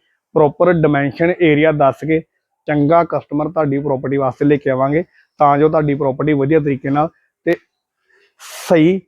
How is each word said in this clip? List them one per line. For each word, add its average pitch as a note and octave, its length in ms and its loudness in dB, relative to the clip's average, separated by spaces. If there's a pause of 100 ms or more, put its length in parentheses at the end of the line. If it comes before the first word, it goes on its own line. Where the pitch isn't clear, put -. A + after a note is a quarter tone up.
(340)
ਪ੍ਰੋਪਰ E3 380 2
ਡਾਈਮੈਂਸ਼ਨ D#3 680 0
ਏਰੀਆ D#3 340 2
ਦੱਸ C#3 320 0
ਕੇ D#3+ 140 0 (480)
ਚੰਗਾ D3+ 360 2
ਕਸਟਮਰ D3 440 -6
ਤੁਹਾਡੀ D#3 300 -2
ਪ੍ਰਾਪਰਟੀ C#3 380 -4
ਵਾਸਤੇ C3+ 280 -4
ਲੈ D3 120 4
ਕੇ C#3 140 -4
ਆਵਾਂਗੇ, C3+ 320 0 (380)
ਤਾਂ C#3+ 180 4
ਜੋ D3+ 100 4
ਤੁਹਾਡੀ D3+ 260 0
ਪ੍ਰਾਪਰਟੀ C#3+ 380 -2
ਵਧੀਆ C#3+ 280 2
ਤਰੀਕੇ C#3 300 -4
ਨਾਲ D3+ 180 0 (380)
ਤੇ E3+ 80 0 (1120)
ਸਹੀ F3+ 400 2